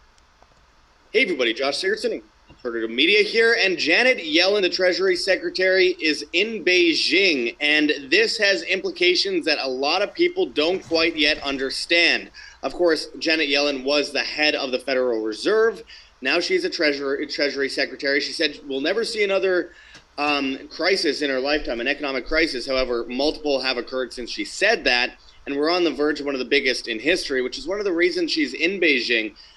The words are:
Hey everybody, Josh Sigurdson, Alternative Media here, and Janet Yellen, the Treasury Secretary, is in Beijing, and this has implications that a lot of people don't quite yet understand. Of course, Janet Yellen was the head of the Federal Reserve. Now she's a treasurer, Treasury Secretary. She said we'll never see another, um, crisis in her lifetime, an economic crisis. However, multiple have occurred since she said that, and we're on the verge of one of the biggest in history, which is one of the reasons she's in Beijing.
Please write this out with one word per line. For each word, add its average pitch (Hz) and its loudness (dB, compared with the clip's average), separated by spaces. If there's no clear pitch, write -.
Hey 247 4
everybody, 131 0
Josh 135 -2
Sigurdson, 208 -2
Alternative 113 -6
Media 165 4
here, 226 2
and 185 0
Janet 190 2
Yellen, 175 2
the 180 2
Treasury 185 2
Secretary, 185 2
is 147 0
in 208 0
Beijing, 165 2
and 151 2
this 214 2
has 196 2
implications 180 0
that 147 2
a 131 -4
lot 139 0
of 202 -2
people 180 2
don't 156 0
quite 165 0
yet 151 2
understand. 135 0
Of 135 -4
course, 165 2
Janet 156 0
Yellen 143 0
was 143 0
the 131 -2
head 151 0
of 131 -4
the 127 -2
Federal 127 0
Reserve. 175 0
Now 143 0
she's 175 0
a 180 -2
treasurer, 143 -2
Treasury 139 -2
Secretary. 139 -2
She 143 -6
said 151 -2
we'll 135 -4
never 202 0
see 208 -2
another, 185 0
um, 143 -2
crisis 170 0
in 147 -2
her 131 0
lifetime, 139 -2
an 120 -2
economic 139 -4
crisis. 147 0
However, 127 0
multiple 143 0
have 127 -2
occurred 123 -6
since 117 -10
she 101 -6
said 208 0
that, 123 0
and 139 -4
we're 151 2
on 175 2
the 160 2
verge 147 -2
of 135 -6
one 139 -2
of 131 -4
the 127 -4
biggest 131 0
in 113 -4
history, 139 0
which 127 -4
is 135 -10
one 196 -4
of 202 -4
the 196 0
reasons 170 0
she's 139 -2
in 185 -2
Beijing. 117 0